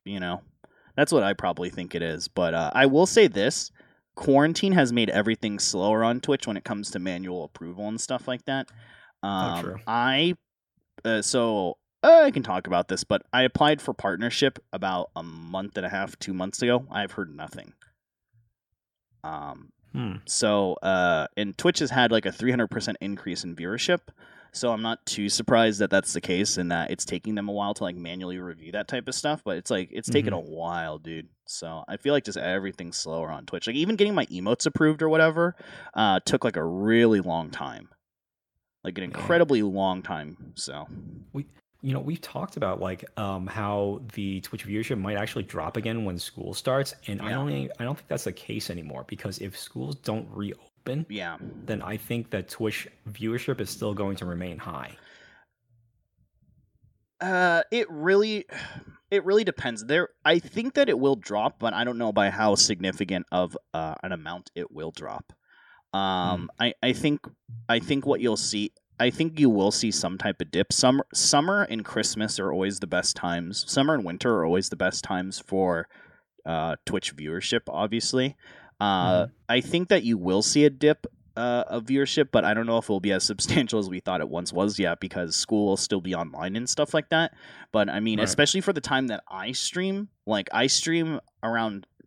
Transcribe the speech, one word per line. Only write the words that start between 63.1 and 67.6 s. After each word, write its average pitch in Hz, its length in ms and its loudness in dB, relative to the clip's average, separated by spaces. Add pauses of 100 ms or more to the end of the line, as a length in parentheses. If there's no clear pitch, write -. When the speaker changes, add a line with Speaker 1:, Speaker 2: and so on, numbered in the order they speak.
Speaker 1:
of, 90 240 0 (180)
uh, 80 280 -4
an 95 100 -6
amount 85 420 -10
it - 160 -10
will 78 200 -10
drop. - 420 -12 (600)
Um, 90 640 0
Speaker 2:
Hmm. 113 60 0
Speaker 1:
I, 120 180 0
I 127 100 4
think, 147 340 0 (420)